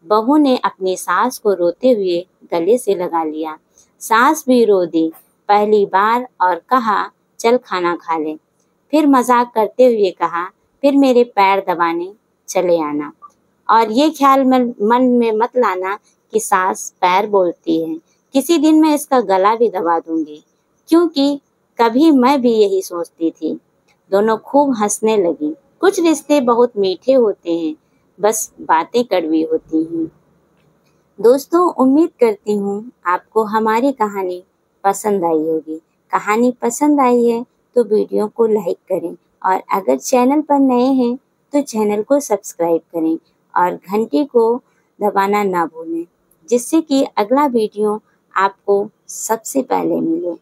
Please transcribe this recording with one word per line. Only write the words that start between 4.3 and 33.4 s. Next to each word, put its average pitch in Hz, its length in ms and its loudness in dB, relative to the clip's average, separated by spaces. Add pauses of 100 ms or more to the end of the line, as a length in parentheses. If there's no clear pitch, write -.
भी 240 180 4
रो 190 200 2
दी 160 280 -2 (340)
पहली 208 380 2
बार 214 420 0 (140)
और 180 140 2
कहा, 208 560 -2 (280)
"चल 240 180 2
खाना 180 380 -4
खा 165 220 -6
ले।" 160 180 -6 (560)
फिर 302 160 2
मजाक 240 480 2
करते 220 300 2
हुए 208 260 2
कहा, 170 340 -6 (360)
"फिर 277 160 2
मेरे 254 260 4
पैर 196 440 0
दबाने 175 460 -4 (340)
चले 170 340 0
आना 147 300 -6 (580)
और 220 220 2
ये 285 180 2
ख्याल 269 360 2
मन, 254 360 2
मन 240 220 2
में 240 280 2
मत 214 260 -2
लाना 220 420 -2 (320)
कि 220 80 -2
सास 196 640 -4
पैर 190 260 0
बोलती 165 600 -2
है, 160 80 -8 (360)
किसी 277 240 0
दिन 311 240 4
मैं 302 140 4
इसका 269 260 0
गला 196 340 2
भी 226 140 2
दबा 170 300 -2
दूंगी, 160 440 -8 (440)
क्योंकि 285 540 0 (400)
कभी 254 300 4
मैं 262 300 4
भी 233 120 2
यही 196 280 2
सोचती 165 500 -6
थी।" - 280 -8 (520)
दोनों 214 260 0
खूब 277 380 0
हंसने 214 420 -2
लगी। 156 380 -2 (240)
कुछ 381 200 0
रिश्ते 302 420 0
बहुत 240 360 2
मीठे 196 360 -2
होते 185 460 0
हैं, 156 160 -6 (440)
बस 214 320 -4 (100)
बातें 185 420 -2
कड़वी 160 400 -2
होती 160 400 -4
हैं। 165 220 -6 (1120)
दोस्तों, 269 420 2 (120)
उम्मीद 277 360 2 (100)
करती 208 340 0
हूँ 208 380 -6 (140)
आपको 185 400 -2